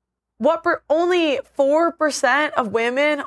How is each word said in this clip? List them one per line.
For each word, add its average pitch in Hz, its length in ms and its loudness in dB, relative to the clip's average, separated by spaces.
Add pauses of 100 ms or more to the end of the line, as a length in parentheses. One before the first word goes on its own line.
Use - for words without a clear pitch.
(380)
what 302 240 0
per-, 339 260 -2
only 330 560 0
four 302 480 0
percent 285 600 0
of 240 140 -2
women 254 580 -2